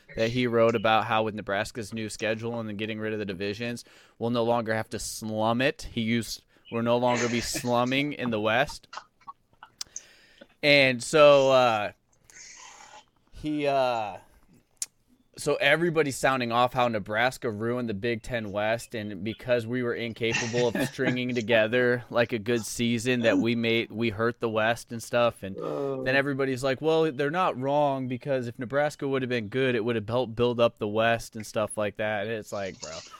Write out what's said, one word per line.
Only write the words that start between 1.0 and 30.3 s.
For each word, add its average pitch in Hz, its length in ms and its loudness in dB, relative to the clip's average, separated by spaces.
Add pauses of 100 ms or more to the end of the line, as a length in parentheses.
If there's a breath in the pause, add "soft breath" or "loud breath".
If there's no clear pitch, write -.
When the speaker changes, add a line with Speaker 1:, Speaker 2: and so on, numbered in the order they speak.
Speaker 1:
how 110 180 0
with 107 120 -4
Nebraska's 104 600 -6
new 110 160 -8
schedule 113 500 -4
and 110 80 -8
then 101 80 -10
getting 107 220 -6
rid 110 140 -4
of 107 80 -4
the 104 40 -4
divisions, 101 600 -6 (340 soft breath)
we'll 117 120 -4
no 120 140 2
longer 113 300 0
have 110 160 -4
to 107 80 -8
slum 110 640 -2
it. - 300 -2
He 120 100 -4
used, 113 400 -2 (280 soft breath)
"We'll 117 120 -4
no 120 160 2
longer 123 300 2
be 117 120 0
slumming 123 760 0
in 123 160 -4
the 110 100 0
West." 113 460 0 (1800 loud breath)
And 135 400 6
so, 143 500 8
uh, 113 400 4 (1400 loud breath)
he, 151 340 -4
uh, 120 500 0 (1200)
so 147 200 -2
everybody's 151 600 2
sounding 127 360 0
off 123 220 4
how 123 120 4
Nebraska 113 640 0
ruined 117 380 -4
the 107 60 -4
Big 117 280 -2
Ten 110 300 -6
West, 110 420 -2
and 104 300 -8
because 117 420 -2
we 123 160 -4
were 120 120 -2
incapable 117 760 -2
of 107 80 -2
Speaker 2:
<laughs> 127 120 0
Speaker 1:
stringing 127 460 -2
together, 120 720 2
like, 117 240 0
a 117 60 -2
good 113 260 -2
season 120 580 0
that 110 140 4
we 117 200 2
made, 117 340 0
we 113 200 -2
hurt 113 280 -2
the 120 100 -2
West 110 440 -2
and 117 100 -10
stuff. 120 400 0
And 98 160 -8
Speaker 2:
Oh. 139 460 -4
Speaker 1:
then 131 100 0
everybody's 135 480 0
like, 135 180 0
"Well, 160 300 2
they're 143 220 -2
not 170 280 0
wrong, 135 460 0
because 127 400 -4
if 117 140 -10
Nebraska 143 480 -2
would 135 140 0
have 123 60 -4
been 120 200 -2
good, 127 260 0
it 107 100 0
would 117 120 0
have 104 120 -4
helped 113 280 -2